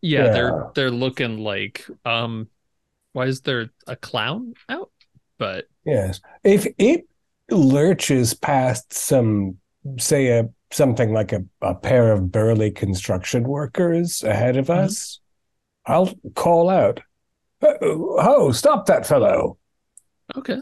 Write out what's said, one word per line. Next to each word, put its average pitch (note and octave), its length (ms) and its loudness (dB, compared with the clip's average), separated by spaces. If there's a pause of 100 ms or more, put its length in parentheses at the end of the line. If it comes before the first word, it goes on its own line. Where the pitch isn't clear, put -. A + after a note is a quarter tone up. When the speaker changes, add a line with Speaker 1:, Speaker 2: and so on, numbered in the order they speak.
Speaker 1:
Yeah, C#3 300 2
they're, A#2+ 200 0
Speaker 2:
Yeah. D#2 120 -4 (140)
Speaker 1:
they're C3 160 0
looking B2 460 -4
like, G2+ 460 -8 (200)
um, A#2 440 -6 (680)
"Why B2+ 120 -4
is C3 140 -4
there A#2+ 300 -4 (180)
a B2+ 80 -12
clown E3+ 580 -6 (140)
out?" D4+ 240 -12 (460)
But F#2+ 280 -8 (180)
Speaker 2:
Yes. G2 360 -4 (240)
If G3+ 220 4 (120)
it C#4 280 2 (440)
lurches C#3+ 840 2
past C3 580 -2
some, G#2+ 640 0 (420)
say, C#3 280 0 (120)
a, A2+ 100 0 (220)
something B2 440 2
like G#2+ 180 -2
a, G2 100 -4 (200)
a F2+ 120 -4
pair A#2 380 4
of F#2+ 180 0
burly A2 400 2
construction G2 760 -4
workers E3 760 -2
ahead A2 360 0
of C3+ 80 -2
Speaker 1:
Mm-hmm. D3 180 2
Speaker 2:
us, - 360 -8 (680)
I'll F3+ 260 0 (220)
call E3+ 340 2
out, D#3+ 320 2 (640)
"Oh, - 560 0
oh, G#3 340 4
stop G3+ 340 2
that F3 200 2
fellow." - 520 2 (800)
Speaker 1:
Okay. B3+ 260 -6